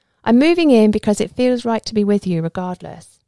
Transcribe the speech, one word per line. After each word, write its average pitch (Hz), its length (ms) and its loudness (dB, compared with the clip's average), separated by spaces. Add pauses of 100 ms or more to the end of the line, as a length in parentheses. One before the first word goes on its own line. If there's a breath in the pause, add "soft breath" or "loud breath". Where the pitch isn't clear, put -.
(220)
"I'm 233 160 2
moving 330 320 2
in 214 200 6
because 208 300 -2
it - 140 -4
feels 247 300 -2
right 226 220 -4
to 226 80 -12
be 208 100 0
with 202 220 -2
you 170 160 -2
regardless." 175 840 -12